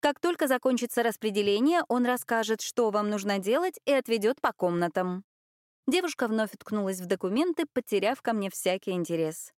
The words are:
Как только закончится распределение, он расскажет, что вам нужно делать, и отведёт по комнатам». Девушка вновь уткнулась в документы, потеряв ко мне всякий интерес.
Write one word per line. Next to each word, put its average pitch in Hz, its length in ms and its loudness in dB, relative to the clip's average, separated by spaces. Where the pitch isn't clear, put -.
Как 294 200 0
только 339 280 0
закончится 247 540 2
распределение, 214 840 2
он 247 160 2
расскажет, 226 560 0
что 226 300 0
вам 208 180 0
нужно 202 300 0
делать, 262 480 0
и 285 60 2
отведёт 233 500 2
по - 100 0
комнатам». 180 720 -2
Девушка 311 420 0
вновь 220 240 0
уткнулась 196 480 -4
в 180 60 -10
документы, 220 680 0
потеряв 220 480 0
ко 233 140 -2
мне 196 160 -2
всякий 190 400 -2
интерес. 165 600 -4